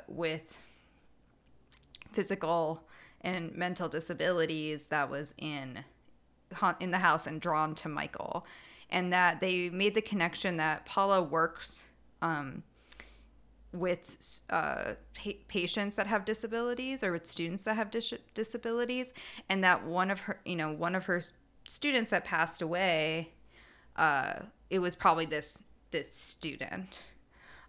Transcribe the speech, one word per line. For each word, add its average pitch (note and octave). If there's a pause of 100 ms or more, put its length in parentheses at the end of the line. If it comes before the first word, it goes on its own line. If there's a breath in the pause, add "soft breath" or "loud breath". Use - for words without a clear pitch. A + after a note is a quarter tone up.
with D#3+ (1500 soft breath)
physical E3 (380 loud breath)
and F3+
mental F3+
disabilities D#3
that D3
was C#3+
in C3+ (680)
ha-, F3+
in F3+
the F3+
house E3
and D#3
drawn D#3
to -
Michael, D3 (440 loud breath)
and F3+
that F3+
they F3+
made G3
the A3
connection F3+
that D#3
Paula G3
works, D#3+ (340)
um, D3 (1080 loud breath)
with, -
uh, - (200)
pa-, - (160)
patients G3+
that G3+
have G3+
disabilities A#3+
or F#3+
with E3+
students E3+
that A3
have G#3+
dis-, A3+ (200)
disabilities, A#3+ (340 loud breath)
and F#3+
that F3+
one F3+
of F#3+
her, -
you F3
know, D#3
one E3
of F#3
her F3
s-, E3+ (360)
students C4
that F3+
passed E3
away, E3 (640 loud breath)
uh, C#3+ (360)
it F#3
was F3+
probably E3
this, D#3 (280)
this D3
student, - (640 loud breath)